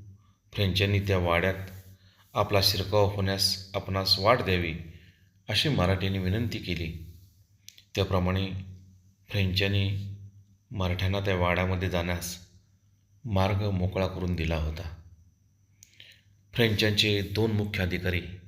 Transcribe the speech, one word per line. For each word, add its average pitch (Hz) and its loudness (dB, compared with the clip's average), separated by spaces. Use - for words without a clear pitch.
फ्रेंचांनी 98 2
त्या 98 2
वाड्यात 87 2
आपला 101 2
शिरकाव 101 2
होण्यास 98 0
आपणास 95 0
वाट 110 6
द्यावी, 90 0
अशी 113 0
मराठ्यांनी 95 2
विनंती 104 -2
केली. 80 -6
त्याप्रमाणे 95 0
फ्रेंचांनी 98 0
मराठ्यांना 95 0
त्या 98 0
वाड्यामध्ये 90 2
जाण्यास 87 -4
मार्ग 98 2
मोकळा 92 0
करून 90 -2
दिला 80 0
होता. 78 -6
फ्रेंचांचे 104 2
दोन 104 0
मुख्य 104 0
अधिकारी 90 -2